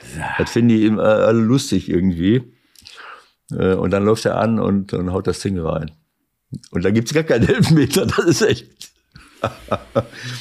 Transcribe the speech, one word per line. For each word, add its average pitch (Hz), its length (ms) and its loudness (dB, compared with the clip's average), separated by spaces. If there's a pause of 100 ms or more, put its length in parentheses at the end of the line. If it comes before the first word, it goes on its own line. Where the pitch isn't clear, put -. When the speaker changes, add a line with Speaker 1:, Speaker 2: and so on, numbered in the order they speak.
(180)
Speaker 1:
Ja. 80 80 -8 (140)
Speaker 2:
das 85 100 -2
finden 120 200 2
die 110 160 4
immer 107 180 0
alle 104 360 4
lustig 113 480 0
irgendwie. 90 680 0 (960)
Äh, 92 220 0
und 92 160 -2
dann 98 160 0
läuft 110 200 2
er 90 120 -2
an 110 220 0
und, 95 340 -2
und 90 180 -4
haut 95 140 -4
das 90 140 -4
Ding 98 180 -4
rein. 78 320 -4 (800)
Und 90 160 -4
da 98 60 2
gibt's 127 240 0
gar 160 80 2
keinen 123 260 2
<laughs> - 0 -
Elfmeter, 165 560 2
das - 200 0
ist 170 180 2
echt. 123 240 -2 (760)
<laughs> 110 80 -4 (920)